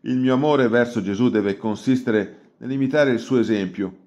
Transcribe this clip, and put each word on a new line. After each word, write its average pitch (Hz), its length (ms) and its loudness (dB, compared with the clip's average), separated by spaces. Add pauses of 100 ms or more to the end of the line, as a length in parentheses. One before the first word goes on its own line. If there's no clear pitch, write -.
Il 127 160 -4
mio 127 160 2
amore 139 340 2
verso 117 340 2
Gesù 101 280 0
deve 101 260 0
consistere 110 840 -2 (220)
nell'imitare 135 500 0
il 113 80 0
suo 123 200 0
esempio. 101 680 -2